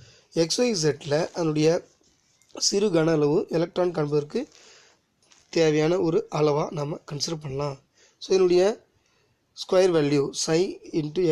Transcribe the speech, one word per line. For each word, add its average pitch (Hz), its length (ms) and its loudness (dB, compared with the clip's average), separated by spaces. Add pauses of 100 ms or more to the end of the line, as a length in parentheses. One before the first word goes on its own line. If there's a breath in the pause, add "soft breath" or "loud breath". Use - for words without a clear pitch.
(420 soft breath)
எக்ஸ் 165 200 -2
ஒய் 247 140 2
இசட்ல 147 380 -2 (200)
அதனுடைய 156 340 0 (840)
சிறு 202 400 0
கன 165 240 4
அளவு 147 200 2 (180)
எலக்ட்ரான் 175 400 -2
காண்பதற்கு 147 440 -2 (1120 loud breath)
தேவையான 156 420 2 (120)
ஒரு 160 120 0 (200)
அளவா 151 260 2 (140)
நம்ம 147 200 -6 (120)
கன்சிடர் 151 340 -8
பண்ணலாம். 139 320 -6 (460 soft breath)
So - 120 -18
இதனுடைய 180 300 4 (920)
ஸ்கொயர் 185 400 2
வேல்யூ 143 260 2 (200)
psi 165 180 0 (380)
into 151 220 -4 (120)